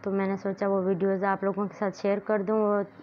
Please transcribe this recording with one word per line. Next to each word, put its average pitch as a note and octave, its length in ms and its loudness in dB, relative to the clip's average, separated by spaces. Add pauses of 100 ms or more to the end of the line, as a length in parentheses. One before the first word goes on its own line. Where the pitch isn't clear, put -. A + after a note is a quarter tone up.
तो G3 80 -2
मैंने G3 260 0
सोचा G3 300 -2
वो G3 140 2
वीडियोज़ F#3+ 440 2
आप G3 180 0
लोगों G3 240 0
के - 80 -10
साथ G3+ 160 -2
शेयर G3+ 280 0
कर G#3 220 0
दूँ। G#3+ 160 2
वो G#3 260 2 (200)